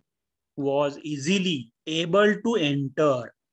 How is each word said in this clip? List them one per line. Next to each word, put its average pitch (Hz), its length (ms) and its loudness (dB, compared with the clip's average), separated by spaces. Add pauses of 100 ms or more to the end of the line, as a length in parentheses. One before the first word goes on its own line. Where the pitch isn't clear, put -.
(600)
was 139 300 0
easily 156 680 -2 (460)
able 202 300 4
to 202 400 0
enter. 139 540 0 (260)